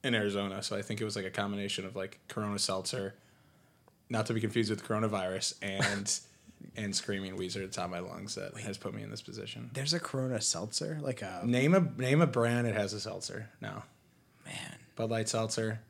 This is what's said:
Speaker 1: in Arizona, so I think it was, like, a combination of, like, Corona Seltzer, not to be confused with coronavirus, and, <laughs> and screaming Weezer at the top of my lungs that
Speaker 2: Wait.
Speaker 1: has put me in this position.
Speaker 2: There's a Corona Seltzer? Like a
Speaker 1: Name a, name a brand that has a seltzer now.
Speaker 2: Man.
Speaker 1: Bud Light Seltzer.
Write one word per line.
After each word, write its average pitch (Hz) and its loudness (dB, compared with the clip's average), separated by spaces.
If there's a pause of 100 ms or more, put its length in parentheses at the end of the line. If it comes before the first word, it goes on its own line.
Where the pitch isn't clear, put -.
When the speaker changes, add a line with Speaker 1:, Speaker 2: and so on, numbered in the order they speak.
Speaker 1:
in 127 2
Arizona, 101 2
so 104 -2
I 101 -2
think 107 -4
it 110 0
was, 104 -2
like, 98 -2
a 92 -4
combination 101 -2
of, 95 -10
like, 95 -6 (100)
Corona 104 -2
Seltzer, 98 -2 (960)
not 110 2
to 120 -2
be 110 2
confused 107 2
with 98 0
coronavirus, 101 0
and, 101 0 (280)
<laughs> - -16
and 104 -2
screaming 95 -2
Weezer 92 -4
at 95 -6
the - -6
top 90 -2
of 90 -4
my 87 -4
lungs 90 -6
that 95 -8
Speaker 2:
Wait. 110 -10
Speaker 1:
has 98 -4
put 104 -6
me 107 -6
in 104 -8
this 107 -8
position. 113 -10
Speaker 2:
There's 139 0
a 170 4
Corona 131 0
Seltzer? - 0
Like 135 -2
a 92 -6
Speaker 1:
Name 127 6
a, 196 10 (200)
name 135 8
a 160 10
brand 120 4
that 107 2
has 104 0
a 104 -4
seltzer 107 -6 (100)
now. 107 -8 (640)
Speaker 2:
Man. - -10 (200)
Speaker 1:
Bud 113 0
Light 113 2
Seltzer. 113 2